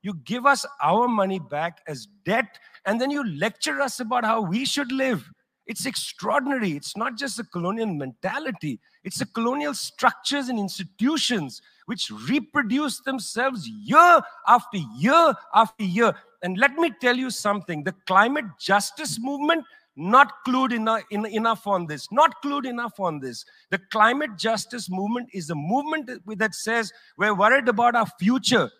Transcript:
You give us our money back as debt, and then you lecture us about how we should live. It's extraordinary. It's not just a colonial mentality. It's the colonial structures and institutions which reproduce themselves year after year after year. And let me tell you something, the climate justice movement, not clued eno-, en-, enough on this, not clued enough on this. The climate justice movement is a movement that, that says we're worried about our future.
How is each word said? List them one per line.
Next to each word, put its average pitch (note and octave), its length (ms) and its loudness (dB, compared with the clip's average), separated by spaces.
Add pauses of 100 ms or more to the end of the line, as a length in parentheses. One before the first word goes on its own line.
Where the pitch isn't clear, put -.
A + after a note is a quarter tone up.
You F#3+ 140 -6 (100)
give A#3+ 200 -4
us C#4 200 4 (160)
our G3 260 4
money F#3+ 320 0
back D#3+ 480 -6
as C3 200 -10 (180)
debt, A3 340 -2 (260)
and A3 140 0
then C4 100 -2
you C#4+ 140 -2
lecture A3+ 580 -4
us C4+ 200 -4
about A#3+ 240 -2
how A3+ 160 0
we G#3 240 -2
should C4 260 -4
live. C4 380 -2 (360)
It's - 200 -10
extraordinary. B3+ 880 -2
It's D3 240 -8
not A3+ 220 -6
just B3 220 -8
a A#3 40 -8
colonial G3 440 -4
mentality. D#3+ 920 -6 (240)
It's - 140 -10
the B3+ 80 -4
colonial C4+ 480 -4
structures - 760 -2
and B3 100 -2
institutions G3+ 1040 -2 (260)
which - 220 -6 (200)
reproduce C#4 720 0
themselves B3 680 -4
year C#4 540 6 (260)
after A3+ 300 4 (180)
year C#4 380 6 (200)
after G#3+ 300 2
year. G3 300 2 (280)
And F3+ 160 -4
let B3+ 180 2
me E4 160 0 (100)
tell B3 160 2
you C4 120 -4
something, F3+ 540 -4
the F#3 120 -6 (100)
climate A#3 400 4 (140)
justice G3+ 600 -2
movement, C#4+ 460 0 (320)
not A3 340 4 (140)
clued B3+ 280 2
eno-, A3 380 0
en-, G#3+ 140 -2
enough A3 420 -2
on F3+ 200 0
this, D3+ 240 -8
not D4 300 4
clued C#4+ 240 -4
enough A#3+ 340 -8
on E3 200 -2
this. B2+ 240 -10 (280)
The F#3+ 80 -2 (120)
climate A3+ 460 2
justice A3 520 -4
movement G#3+ 440 -4
is D#3+ 160 -8
a E3+ 60 -2
movement C4+ 520 -2
that, A3 320 -12
that G#3+ 160 0
says A3 380 -2 (240)
we're G#3 160 2
worried A3+ 340 4
about A#3+ 280 4
our A3 120 2 (120)
future. G3+ 500 2 (100)